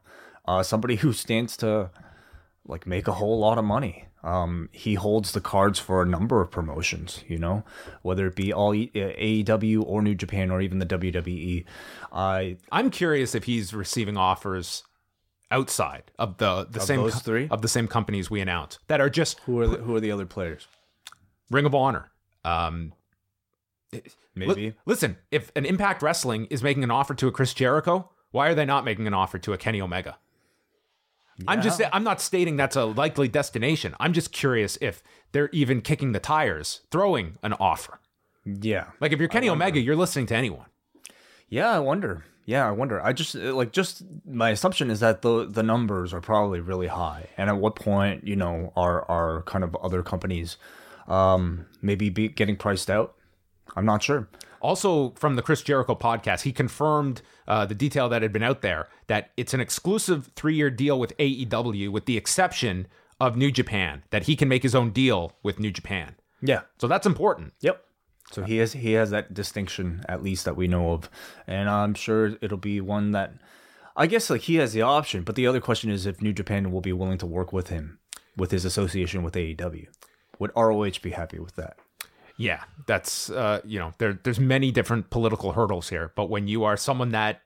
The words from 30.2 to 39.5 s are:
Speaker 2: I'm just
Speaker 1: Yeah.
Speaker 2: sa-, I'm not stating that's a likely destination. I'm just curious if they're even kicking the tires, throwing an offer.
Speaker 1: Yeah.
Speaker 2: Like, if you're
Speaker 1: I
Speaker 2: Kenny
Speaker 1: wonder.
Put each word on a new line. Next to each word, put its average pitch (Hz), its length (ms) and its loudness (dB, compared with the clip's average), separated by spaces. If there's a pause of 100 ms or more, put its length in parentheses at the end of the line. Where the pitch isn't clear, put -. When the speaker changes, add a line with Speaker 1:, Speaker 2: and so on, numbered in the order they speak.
Speaker 2:
I'm 190 120 2
just 185 200 2
Speaker 1:
Yeah. 220 80 2
Speaker 2:
sa-, 185 80 2
I'm 214 80 2
not 202 160 0
stating 175 340 2
that's 135 220 2
a 123 80 4
likely 135 420 2
destination. 127 720 0
I'm 160 140 2
just 165 180 0
curious 117 480 0
if 113 240 -4 (300)
they're 143 180 2
even 131 300 2
kicking 139 320 0
the 98 80 0
tires, 120 580 0 (120)
throwing 151 520 0
an 107 160 -2
offer. 87 400 -2 (460)
Speaker 1:
Yeah. 101 460 -4 (100)
Speaker 2:
Like, 147 100 0
if 147 80 0
you're 165 100 2
Speaker 1:
I - 40 -4
Speaker 2:
Kenny 240 160 2
Speaker 1:
wonder. 165 160 2